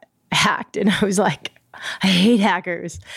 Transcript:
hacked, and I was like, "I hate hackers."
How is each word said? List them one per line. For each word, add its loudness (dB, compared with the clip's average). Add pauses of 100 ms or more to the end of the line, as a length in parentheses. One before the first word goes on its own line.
(320)
hacked, -2
and 2
I 0
was 0
like, -2 (520)
"I 2
hate 4
hackers." -2 (180)